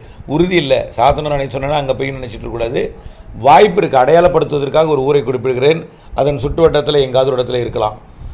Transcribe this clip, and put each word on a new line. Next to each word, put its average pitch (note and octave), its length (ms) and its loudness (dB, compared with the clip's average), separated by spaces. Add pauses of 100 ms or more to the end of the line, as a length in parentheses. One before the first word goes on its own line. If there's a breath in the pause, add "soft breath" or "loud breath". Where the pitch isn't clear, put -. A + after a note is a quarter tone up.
(260 loud breath)
உறுதி F3 300 0
இல்ல. C#3 180 2 (220)
சாத்தனூர் D3 400 2
அணை C#3 140 -4
சொன்னா C#3 280 -4
அங்க C3+ 160 -2
பெய்யும்னு C3+ 260 -6
நினைச்சிட்டு B2 180 -12
இருக்கக்கூடாது. A#2 440 -6 (580 loud breath)
வாய்ப்பு F3 420 6
இருக்கு. E3+ 160 0
அடையாளப்படுத்துவதற்காக D#3 960 2
ஒரு C3+ 100 0
ஊரை C#3+ 180 2
குறிப்பிடுகிறேன். C3 600 0 (320 loud breath)
அதன் C#3+ 260 0
சுற்று D3 240 -4
வட்டத்துல D3 380 2
எங்காவது C3 300 0
ஒரு B2+ 60 -2
இடத்துல B2 240 -2
இருக்கலாம். A2 360 -4 (360 loud breath)